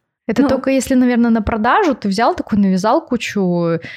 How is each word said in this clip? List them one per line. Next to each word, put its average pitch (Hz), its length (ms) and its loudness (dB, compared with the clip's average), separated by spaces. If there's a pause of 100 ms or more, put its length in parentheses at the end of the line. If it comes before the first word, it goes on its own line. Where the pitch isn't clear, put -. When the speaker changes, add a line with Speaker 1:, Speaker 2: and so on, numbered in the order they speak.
(280)
Speaker 1:
Это 240 160 0
Speaker 2:
Ну. 277 60 2
Speaker 1:
только 262 220 -2
если, 269 220 0
наверное, 247 380 2
на 226 100 2
продажу 254 540 0
ты - 140 -8
взял 233 260 0
такой, 220 240 -2
навязал 202 440 2
кучу 175 760 -2 (180)